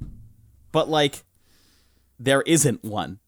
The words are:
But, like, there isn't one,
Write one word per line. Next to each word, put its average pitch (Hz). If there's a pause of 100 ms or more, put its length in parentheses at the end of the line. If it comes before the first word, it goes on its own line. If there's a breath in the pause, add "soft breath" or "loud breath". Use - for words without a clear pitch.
(720)
But, 151
like, 151 (960)
there 135
isn't 147
one, 98